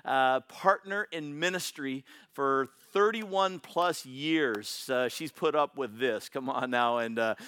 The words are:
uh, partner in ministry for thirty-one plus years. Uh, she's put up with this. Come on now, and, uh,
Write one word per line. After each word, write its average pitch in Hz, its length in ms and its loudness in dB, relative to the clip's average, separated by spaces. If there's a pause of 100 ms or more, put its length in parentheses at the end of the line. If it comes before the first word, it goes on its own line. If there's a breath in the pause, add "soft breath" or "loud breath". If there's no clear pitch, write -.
uh, 131 360 4
partner 196 680 -2
in 151 280 -6
ministry 151 680 -2 (280 loud breath)
for 135 360 2 (240)
thirty-one 196 680 2
plus 175 440 0
years. 131 840 -2
Uh, 127 180 2
she's 160 220 -6
put 156 240 0
up 147 220 2
with 113 240 -6
this. 120 280 0
Come 135 220 -6
on 127 220 -2
now, 120 260 4
and, 113 220 -2
uh, 110 160 0 (100 loud breath)